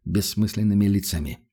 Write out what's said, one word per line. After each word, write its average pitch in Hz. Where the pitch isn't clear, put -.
бессмысленными 104
лицами. 90